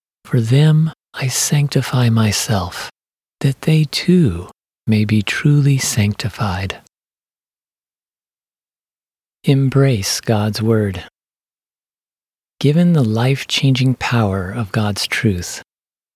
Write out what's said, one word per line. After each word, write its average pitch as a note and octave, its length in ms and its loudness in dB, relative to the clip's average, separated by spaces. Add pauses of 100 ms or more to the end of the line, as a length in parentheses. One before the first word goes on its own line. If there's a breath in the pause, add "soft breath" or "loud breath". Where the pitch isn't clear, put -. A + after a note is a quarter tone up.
(240)
For B2+ 180 0
them D#3 500 4 (220)
I - 140 -4
sanctify C3 840 0
myself, G#2+ 800 -2 (520)
that C#3 200 -2
they D#3+ 240 2
too C3+ 640 0 (380)
may G#2+ 180 2
be G#2+ 160 2
truly C#3+ 560 2
sanctified." G#2 1040 -4 (2500)
Embrace C3+ 760 2
God's G#2+ 420 -2
Word. G#2+ 440 0 (1500)
Given E3+ 340 2
the D3+ 100 4
life-changing B2+ 920 0
power G2 540 -2
of A2 220 -8
God's G#2 340 -2
truth, - 560 -4 (540)